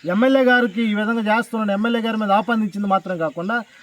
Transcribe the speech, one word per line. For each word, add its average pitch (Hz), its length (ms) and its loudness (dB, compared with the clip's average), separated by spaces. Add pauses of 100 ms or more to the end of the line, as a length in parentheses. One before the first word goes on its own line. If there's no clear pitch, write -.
ఎమ్మెల్యే 254 380 4
గారికి 240 400 2
ఈ 214 100 0
విధంగా 214 440 0
చేస్తున్నాడు. 220 340 -4
ఎమ్మెల్యే 226 300 -2
గారి 220 160 -4
మీద 208 140 -2
ఆపాదించింది 208 560 0
మాత్రం 185 300 -2
కాకుండా 175 460 -4 (200)